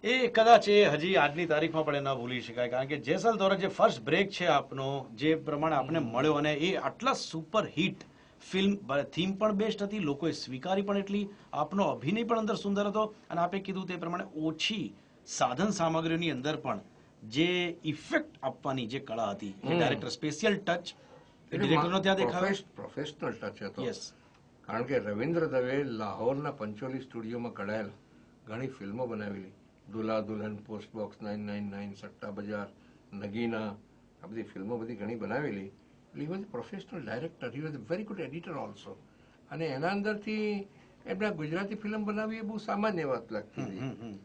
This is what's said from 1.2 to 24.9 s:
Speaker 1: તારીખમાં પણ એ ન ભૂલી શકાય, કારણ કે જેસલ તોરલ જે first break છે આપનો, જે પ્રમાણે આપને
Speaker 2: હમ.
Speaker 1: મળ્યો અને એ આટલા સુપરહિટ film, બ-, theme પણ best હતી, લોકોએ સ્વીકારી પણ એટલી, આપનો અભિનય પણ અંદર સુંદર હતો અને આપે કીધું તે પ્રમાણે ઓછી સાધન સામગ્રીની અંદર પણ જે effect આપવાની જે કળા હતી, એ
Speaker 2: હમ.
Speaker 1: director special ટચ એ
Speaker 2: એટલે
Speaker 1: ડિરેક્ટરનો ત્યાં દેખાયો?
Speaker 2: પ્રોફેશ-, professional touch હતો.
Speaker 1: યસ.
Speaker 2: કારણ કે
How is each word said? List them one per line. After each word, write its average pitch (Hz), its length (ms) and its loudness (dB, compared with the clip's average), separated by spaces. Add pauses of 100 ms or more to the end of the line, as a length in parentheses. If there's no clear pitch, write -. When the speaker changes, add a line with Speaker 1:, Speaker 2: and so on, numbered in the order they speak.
Speaker 1:
તારીખમાં 156 400 2
પણ 147 100 2
એ 143 40 2
ન 135 140 0
ભૂલી 123 280 -4
શકાય, 117 280 -2
કારણ 131 180 0
કે 139 100 -2
જેસલ 190 400 2
તોરલ 196 180 4
જે 185 120 0
first 170 340 4
break 175 280 4
છે 180 160 -2
આપનો, 135 600 2 (100)
જે 156 200 4
પ્રમાણે 151 400 0
આપને 139 240 2
Speaker 2:
હમ. 143 60 0
Speaker 1:
મળ્યો 131 280 4
અને 151 200 4
એ 165 220 2
આટલા 214 380 0
સુપરહિટ 165 800 0 (560)
film, 196 240 4
બ-, 139 260 0
theme 175 300 0
પણ 214 200 4
best 202 320 2
હતી, 202 160 -2
લોકોએ 147 320 0
સ્વીકારી 175 500 -2
પણ 202 160 0
એટલી, 196 320 -2 (240)
આપનો 151 300 2
અભિનય 151 400 2
પણ 233 140 2
અંદર 220 180 0
સુંદર 202 320 2
હતો 214 280 2 (140)
અને 170 120 0
આપે 185 180 2
કીધું 190 280 -4
તે 180 80 -4
પ્રમાણે 175 300 -4 (100)
ઓછી 156 580 -2 (320)
સાધન 139 440 2
સામગ્રીની 165 600 2
અંદર 139 260 -2
પણ 113 220 -2 (440)
જે 170 600 2
effect 254 600 -2
આપવાની 131 440 -2
જે 135 120 -4
કળા 113 320 -2
હતી, 98 220 -6 (100)
એ 131 40 -4
Speaker 2:
હમ. 165 120 4
Speaker 1:
director 131 300 2
special 190 480 0
ટચ - 120 -4
એ - 840 -6
Speaker 2:
એટલે 139 120 2
Speaker 1:
ડિરેક્ટરનો 160 320 4
ત્યાં 190 180 6
દેખાયો? 170 220 2
Speaker 2:
પ્રોફેશ-, 196 240 2 (120)
professional - 560 -6
touch - 320 -8
હતો. 90 220 -6
Speaker 1:
યસ. - 280 -8 (520)
Speaker 2:
કારણ 113 180 -2
કે 131 160 2